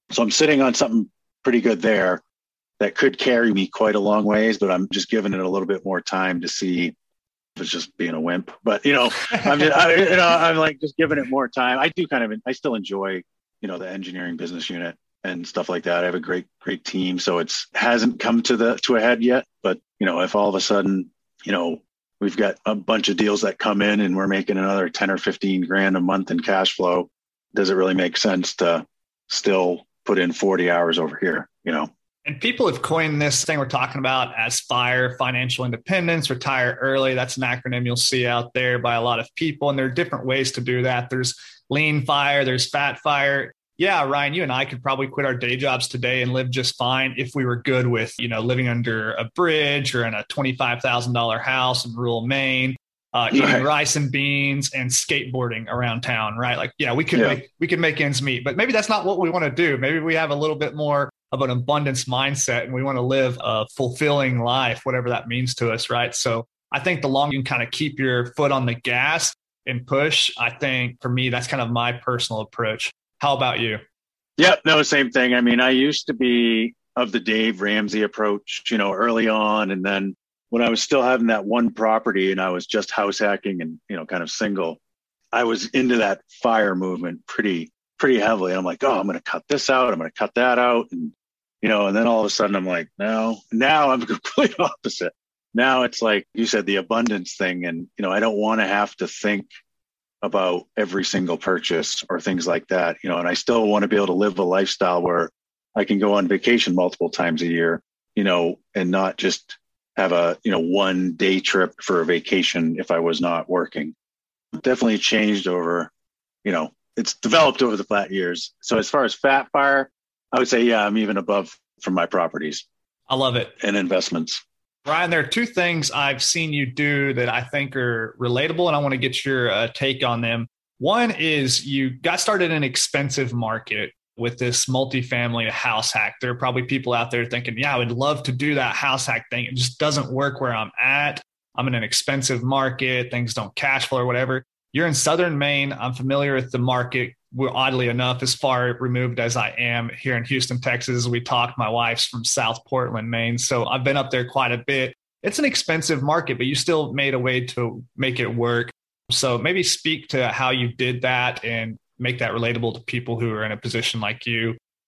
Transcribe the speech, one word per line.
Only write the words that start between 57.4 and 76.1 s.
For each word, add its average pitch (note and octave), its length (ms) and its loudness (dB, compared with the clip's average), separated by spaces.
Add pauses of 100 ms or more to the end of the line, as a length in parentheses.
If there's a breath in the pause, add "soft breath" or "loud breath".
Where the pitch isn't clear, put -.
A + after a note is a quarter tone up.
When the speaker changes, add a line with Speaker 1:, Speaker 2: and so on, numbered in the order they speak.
Speaker 2:
we E3 60 0
could E3+ 120 0
make D#3+ 220 0
ends C#3+ 200 0
meet, B2+ 220 -2
but C3+ 140 -4
maybe B3 160 0
that's G#3+ 160 0
not G#3 160 0
what F3 120 0
we F3 120 0
wanna E3 200 0
do. C#3+ 280 2
Maybe D3 240 0
we D#3+ 140 0
have D#3+ 160 0
a C#3+ 40 -2
little D3+ 220 -2
bit D3 180 -4
more C#3+ 340 0 (240)
of C3 80 0
an C3 80 0
abundance C3 560 0
mindset B2+ 580 0
and B2+ 100 -8
we B2+ 80 -2
wanna C3+ 200 -2
live B2+ 420 2
a A2 320 0
fulfilling C3+ 640 0
life, A#2+ 460 0
whatever B2 240 -2
that A#2 180 -2
means B2 280 -2
to A#2 160 0
us, A#2 180 -4
right? A#2+ 260 -2
So A2+ 320 -2 (240)
I C3+ 80 -2
think D#3 220 -2
the C#3+ 80 0
longer C#3 260 2
you C3+ 80 -2
can C3 160 -2
kinda A#2 100 -2
keep C#3+ 300 -4
your B2 280 2 (100)
foot C#3+ 140 4
on C3 140 2
the A#2 80 0
gas B2+ 640 0 (320)
and B2 180 -6
push, D3 540 2
I A#2 100 0
think B2 520 -4
for B2+ 80 -4
me, B2+ 200 0
that's B2 180 -2
kind C3+ 140 -2
of A#2 80 -2
my A#2+ 220 0
personal A#2+ 500 -4
approach. A2 500 -4 (280)
How C#3+ 160 2
about B2 240 0
you? G#2+ 200 -2 (580)
Speaker 1:
Yeah, E3+ 260 6
no, D#3 200 6
same C#3 260 2
thing. B2 240 2
I B2 80 4
mean, A#2+ 180 4
I B2+ 120 4
used C#3 360 2
to C3 60 -2